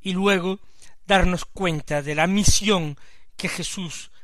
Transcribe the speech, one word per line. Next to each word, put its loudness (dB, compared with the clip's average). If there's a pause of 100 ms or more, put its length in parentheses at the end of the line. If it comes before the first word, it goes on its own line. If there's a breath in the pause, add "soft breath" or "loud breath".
Y -4
luego 0 (460 soft breath)
darnos 4
cuenta -2
de -4
la 2
misión 4 (380 soft breath)
que -4
Jesús -8 (140)